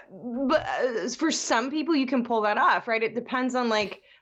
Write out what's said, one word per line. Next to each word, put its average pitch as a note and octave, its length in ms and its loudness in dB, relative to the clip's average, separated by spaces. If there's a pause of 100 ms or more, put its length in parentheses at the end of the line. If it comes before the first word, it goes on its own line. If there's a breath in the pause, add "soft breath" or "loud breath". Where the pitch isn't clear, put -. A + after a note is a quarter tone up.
(480)
but, D4+ 180 4
uh, C3+ 440 -2
for D4+ 220 0
some B3 360 0
people, D#4 260 0
you C4+ 120 2
can B3+ 180 0
pull A#3 180 0
that G#3 140 2
off, A#3+ 320 4
right? A3+ 140 2
It A3 120 -2
depends B3+ 420 -2
on, B3 120 2
like, G#3+ 320 0 (220 soft breath)